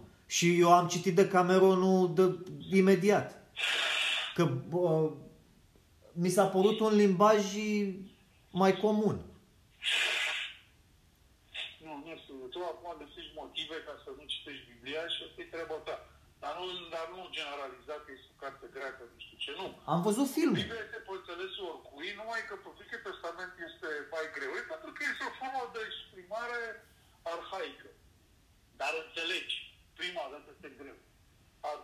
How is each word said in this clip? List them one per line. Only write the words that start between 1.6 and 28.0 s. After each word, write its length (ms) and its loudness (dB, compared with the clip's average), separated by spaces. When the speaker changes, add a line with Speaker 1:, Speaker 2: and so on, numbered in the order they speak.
Speaker 1:
de, 120 6
imediat. 500 6
Că, 80 4
uh, 400 4
mi 180 0
s-a 180 6
părut 320 4
un 160 4
limbaj 480 8
mai 120 6
comun. 320 2
Speaker 2:
Nu, 80 -14
nu 140 -14
știu, 140 -20
tu 60 -10
acum 180 -12
găsești 380 -18
motive 340 -10
ca 60 -12
să 140 -18
nu 60 -20
citești 380 -14
Biblia 320 -10
și 120 -6
asta 180 -20
e 120 -18
treaba 220 -8
ta. 100 -6
Dar 160 -8
nu, 60 -8
dar 100 -6
nu 60 -14
generaliza 680 -10
că 80 -20
este 220 -20
o 100 -20
carte 220 -12
grea, 220 -8
că 60 -18
nu 120 -20
știu 180 -20
ce, 80 -8
nu. 60 -8
Speaker 1:
Am 140 2
văzut 300 2
filme. 260 4
Speaker 2:
Biblia 240 -8
este 180 -12
pe 140 -10
înțelesul 540 -10
oricui, 360 -14
numai 280 -8
că 40 -10
pe 140 -18
Vechiul 300 -14
Testament 460 -10
este 200 -12
mai 120 -6
greu. 240 -8
E 140 -10
pentru 220 -14
că 60 -12
este 180 -6
o 100 -16
formă 240 -6
de 140 -6
exprimare 720 -10
arhaică. 560 -10